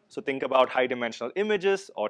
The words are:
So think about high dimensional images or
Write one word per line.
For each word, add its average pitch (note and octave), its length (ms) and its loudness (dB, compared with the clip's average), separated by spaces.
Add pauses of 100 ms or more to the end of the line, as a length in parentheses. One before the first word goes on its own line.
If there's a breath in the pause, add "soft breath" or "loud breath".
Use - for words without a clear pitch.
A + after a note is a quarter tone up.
So - 140 -12
think C3+ 200 -4
about C3 280 4
high C3 180 2
dimensional B2 480 -6
images G3 600 0
or G#2+ 140 -2